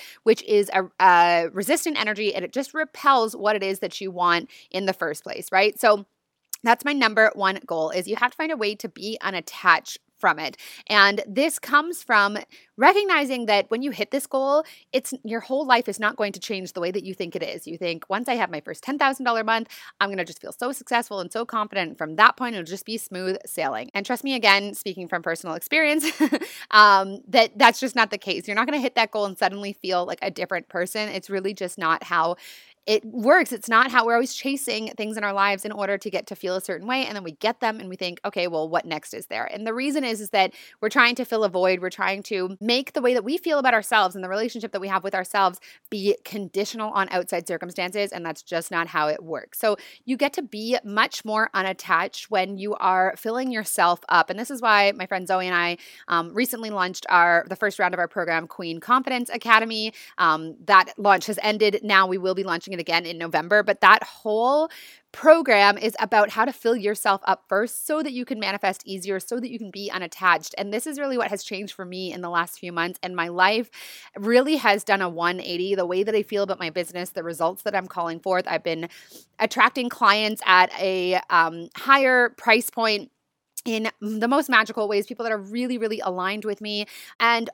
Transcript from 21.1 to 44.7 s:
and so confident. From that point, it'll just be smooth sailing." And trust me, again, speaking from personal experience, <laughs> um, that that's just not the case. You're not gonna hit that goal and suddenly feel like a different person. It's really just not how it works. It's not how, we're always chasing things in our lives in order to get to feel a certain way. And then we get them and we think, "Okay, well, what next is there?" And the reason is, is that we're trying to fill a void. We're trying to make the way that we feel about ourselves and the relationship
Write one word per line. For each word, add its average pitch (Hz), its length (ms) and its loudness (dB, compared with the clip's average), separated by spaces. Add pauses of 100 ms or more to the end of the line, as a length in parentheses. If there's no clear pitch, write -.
and 180 100 -8
so 226 140 -4
confident. 196 540 -4
From 156 180 -8
that 214 220 6
point, 240 160 -4
it'll 180 100 -6
just 170 220 -12
be 220 100 -6
smooth 185 480 -6
sailing." 131 480 -4
And 196 140 -4
trust 247 180 -6
me, 269 100 -2
again, 202 380 4
speaking 185 360 -10
from 175 140 -4
personal 165 340 -6
experience, 302 500 0 (340)
<laughs> - 300 -14
um, 202 580 6
that 175 300 2
that's 233 220 6
just 254 160 -4
not 220 140 2
the 208 60 -8
case. - 300 -6
You're 202 80 -6
not 226 120 2
gonna 294 140 -2
hit 247 140 -4
that 226 160 2
goal 208 160 -2
and 196 100 -8
suddenly 196 380 -4
feel 180 320 -2
like 180 160 -8
a 196 80 -4
different 175 380 -6
person. 196 420 -6
It's 185 180 -10
really 196 240 -4
just 190 240 -10
not 165 280 0
how 170 320 0 (500)
it 214 180 2
works. 247 460 2
It's - 180 -8
not 233 220 4
how, 233 140 2
we're 233 80 2
always 240 220 2
chasing 240 540 -4
things 214 280 -8
in 214 80 -4
our 202 80 -2
lives 196 320 0
in 214 80 -8
order 202 240 -2
to 196 140 -8
get 180 160 -4
to 196 100 -12
feel 185 180 -6
a 185 60 -4
certain 180 260 -8
way. 262 200 -2
And 214 100 -10
then 196 80 -12
we 165 80 -12
get 220 280 -4
them 220 200 -4
and 190 80 -12
we 185 80 -12
think, 175 300 -8
"Okay, 190 200 -2
well, 160 220 -2
what 165 160 -2
next 156 300 -10
is 107 140 -12
there?" 113 180 -6
And 208 200 -10
the 226 60 -6
reason 269 320 -2
is, 226 160 -6
is 208 100 -12
that 190 220 2 (300)
we're 220 80 0
trying 240 240 4
to 247 100 -6
fill 220 200 -2
a 202 40 2
void. 185 320 2
We're 180 80 -6
trying 196 360 -4
to 190 360 -6
make 240 320 -2
the 311 80 -2
way 247 140 2
that 226 100 -2
we 285 140 -4
feel 320 200 -2
about 262 140 2
ourselves 208 420 2
and 196 80 -10
the 185 60 -8
relationship 220 440 -6